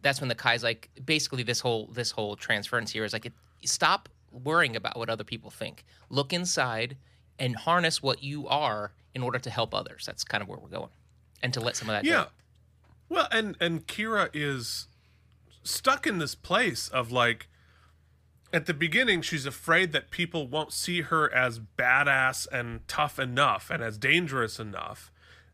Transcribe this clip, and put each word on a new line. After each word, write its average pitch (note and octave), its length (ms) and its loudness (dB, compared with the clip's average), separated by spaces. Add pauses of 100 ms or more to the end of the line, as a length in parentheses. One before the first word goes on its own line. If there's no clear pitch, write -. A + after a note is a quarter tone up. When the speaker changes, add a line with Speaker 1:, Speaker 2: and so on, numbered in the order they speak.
Speaker 1:
that's C3+ 180 2
when C#3 80 -2
the A#2+ 80 0
Kai's A#2+ 260 2
like, A#2 280 -2 (160)
basically D3 360 0
this A#2 200 -2
whole, A2+ 320 0
this A#2+ 180 -2
whole G#2 240 -4
transference A2 560 -2
here A2 140 -2
is G#2 80 -4
like, A2 120 -6
it, C#3 60 -12 (320)
stop - 460 2 (200)
worrying C3+ 460 0
about A2+ 220 -6
what A#2 120 -4
other A2+ 140 -2
people A2 260 -10
think. - 360 -10 (240)
Look C#3 240 0
inside C3 640 0 (420)
and B2 160 0
harness E3 480 2
what C3+ 180 0
you C#3+ 280 -6
are A2 420 0 (260)
in B2+ 60 -2
order B2 160 0
to B2 100 -8
help A2+ 260 -2
others. - 300 -6
That's - 180 -8
kind - 180 -2
of G2 60 -8
where G2 120 -12
we're G2+ 100 -20
going. - 220 -8 (520)
And C3 100 -2
to B2+ 60 -2
let A#2 160 -2
some A2 140 -6
of G#2+ 40 0
that G#2 120 0
go. D4+ 40 2
Speaker 2:
Yeah. E4 160 2 (840)
Well, E4 220 0
and, A3 280 0
and E3+ 280 0
Kira G#3+ 460 0
is C#3 540 -4 (760)
stuck - 440 2
in G3+ 120 2
this C#3+ 160 -2
place F#3 520 0
of, A#2+ 240 -2
like, A#2 360 2 (1080)
at E3 120 2
the F3 80 0
beginning, F3 480 2
she's C#3+ 240 -2
afraid E3 460 2
that - 180 -2
people E3+ 380 -2
won't D3 240 -2
see F3 300 -2
her D3+ 320 2
as B2 260 2
badass C3 920 2
and A#2 360 -6
tough - 320 -2
enough B2+ 500 2
and D#3 140 -4
as A2 140 -4
dangerous C3+ 640 2
enough. - 520 -10 (420)